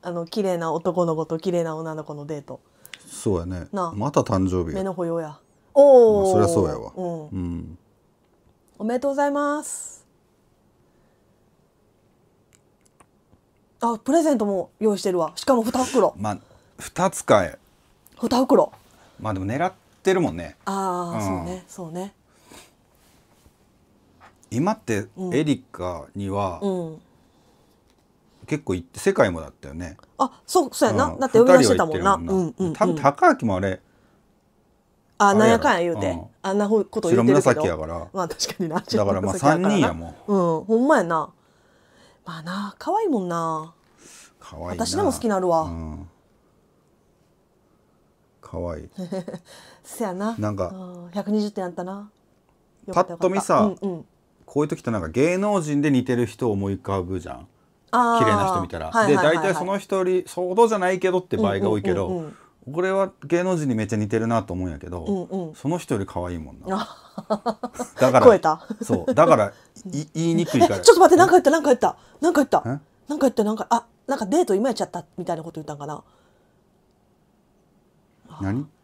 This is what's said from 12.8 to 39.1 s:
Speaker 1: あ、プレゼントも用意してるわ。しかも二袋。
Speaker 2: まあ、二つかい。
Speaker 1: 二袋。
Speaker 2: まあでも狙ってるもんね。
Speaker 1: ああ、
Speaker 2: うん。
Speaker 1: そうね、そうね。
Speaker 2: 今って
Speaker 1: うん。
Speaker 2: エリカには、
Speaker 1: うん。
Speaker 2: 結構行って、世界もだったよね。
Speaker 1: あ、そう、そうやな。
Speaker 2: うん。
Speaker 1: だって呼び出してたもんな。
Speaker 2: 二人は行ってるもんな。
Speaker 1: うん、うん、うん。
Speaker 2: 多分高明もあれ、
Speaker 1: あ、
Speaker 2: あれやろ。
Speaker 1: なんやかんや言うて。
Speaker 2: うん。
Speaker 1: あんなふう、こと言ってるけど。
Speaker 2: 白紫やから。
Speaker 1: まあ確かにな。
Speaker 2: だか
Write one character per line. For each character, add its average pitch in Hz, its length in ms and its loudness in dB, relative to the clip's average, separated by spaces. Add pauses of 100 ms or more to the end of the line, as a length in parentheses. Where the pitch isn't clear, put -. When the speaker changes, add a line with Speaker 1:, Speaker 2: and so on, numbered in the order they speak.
Speaker 1:
あ、 233 220 -2
プ - 80 -2
レ 330 120 4
ゼ 302 100 2
ン 247 40 0
ト 214 80 0
も 196 340 -4
用 208 160 2
意 185 40 -8
し - 20 -12
て 202 100 -2
る 180 80 0
わ。 156 160 -2
し - 80 -12
か 269 120 2
も 226 80 0
二 254 200 -2
袋。 226 340 2
Speaker 2:
ま 104 140 -4
あ、 95 60 -6 (400)
二 - 320 -2
つ - 160 -10
か 101 200 6
い。 - 120 -10 (600)
Speaker 1:
二 240 220 0
袋。 254 320 4 (480)
Speaker 2:
ま 107 120 -6
あ - 20 -4
で 92 60 -6
も 95 60 -6
狙 135 200 -4
っ 185 80 -6 (300)
て 190 100 2
る 185 80 2
も 127 100 0
ん 80 60 -10
ね。 - 180 -12 (100)
Speaker 1:
あ 185 480 -6
あ、 113 40 -6
Speaker 2:
う - 0 -
ん。 107 40 -4
Speaker 1:
そ 95 220 -4
う - 20 -8
ね、 180 220 -12
そ 175 200 -16
う 156 40 -14
ね。 185 220 -10 (2500)
Speaker 2:
今 160 220 0
っ 220 60 -8
て 107 280 -4 (100)
Speaker 1:
う 185 120 -8
ん。 117 60 -4
Speaker 2:
エ 147 80 2
リ 147 280 -2
カ 87 440 -8
に 98 140 -6
は、 98 320 -4
Speaker 1:
う 202 80 -4
ん。 165 320 -8 (1500)
Speaker 2:
結 - 160 -4
構 95 100 -4
行 90 100 -4
っ - 40 -18
て、 - 120 -20
世 196 140 2
界 123 160 4
も 82 120 -6
だ 71 80 -14
っ - 20 -20
た - 160 -20
よ 69 80 -14
ね。 80 200 -12 (220)
Speaker 1:
あ、 - 300 -4
そ 311 200 2
う、 - 60 -8
そ 269 140 2
う - 20 4
や 196 60 -2
な。 254 100 2
Speaker 2:
う - 120 -6
ん。 - 20 -14
Speaker 1:
だ 262 80 -2
っ - 40 -6
て 220 60 4
呼 233 80 8
び 262 80 8
出 262 120 8
し 214 40 4
て - 60 4
た - 100 2
も 160 100 -4
ん - 60 -2
な。 196 160 2
Speaker 2:
二 - 80 -8
人 185 80 -2
は 190 60 2
行 175 80 0
っ 143 60 -8
て 190 100 -6
る - 0 -
も - 20 -2
ん - 0 -
な。 - 0 -
Speaker 1:
う - 0 -
ん、 - 0 -
う - 0 -
ん、 - 20 -2
う 160 40 -2
ん。 - 20 -6
Speaker 2:
多 208 140 0
分 170 80 0
高 151 460 2
明 120 60 -2
も 98 100 0
あ - 20 0
れ、 95 220 -4 (1400)
Speaker 1:
あ、 202 80 6
Speaker 2:
あ 196 60 6
れ 208 60 4
や 214 60 6
ろ。 - 0 -
Speaker 1:
な - 0 -
ん 220 60 8
や 226 80 4
か - 120 2
ん - 40 4
や 175 60 0
言 175 120 0
う - 80 -4
て。 80 100 -2
Speaker 2:
う 80 40 -6
ん。 82 80 -12 (180)
Speaker 1:
あ 196 120 -4
ん 202 40 0
な 208 100 0
ふ 220 120 2
う、 196 60 0
こ - 160 -8
と 170 80 -2
言 - 100 4
っ - 20 4
て 120 120 6
る 190 80 6
け - 0 -
ど。 - 0 -
Speaker 2:
白 139 200 2
紫 156 60 0
や 82 100 -2
か 78 80 -6
ら。 82 260 -8
Speaker 1:
ま 190 120 -4
あ 165 40 -4
確 - 200 -8
か - 160 -8
に 165 60 -6
な。 165 100 -4
Speaker 2:
だ - 260 -2
か 202 80 0